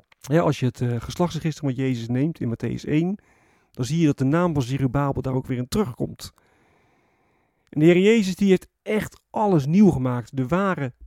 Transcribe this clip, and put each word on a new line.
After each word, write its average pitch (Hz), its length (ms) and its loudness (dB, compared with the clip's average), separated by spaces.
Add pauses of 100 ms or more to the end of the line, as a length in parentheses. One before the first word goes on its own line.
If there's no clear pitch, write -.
(200)
Ja, 160 220 0
als 160 180 0
je 131 60 0
het, - 160 -4
eh, 120 200 -2
geslachtsregister 160 640 -4
van 139 100 -2
Jezus 123 340 -4
neemt 135 320 -2
in 117 100 -4
Mattheüs 120 360 -6
één, 165 300 0 (560)
dan - 140 -6
zie 147 140 -2
je 170 60 4
dat 143 120 2
de 135 60 -2
naam 165 300 2
van 143 80 0
Zerubbabel 131 600 -2
daar 131 120 -4
ook 131 120 -4
weer - 120 -6
in 123 100 -6
terugkomt. - 640 -6 (1400)
En - 100 -6
de 151 60 4
Heer 175 140 6
Jezus, 196 360 4
die 202 140 2
heeft 185 180 4 (180)
echt 214 440 -4
alles 190 360 2
nieuw 185 240 6
gemaakt. 127 460 -4
De 131 120 -2
ware 170 460 -2 (140)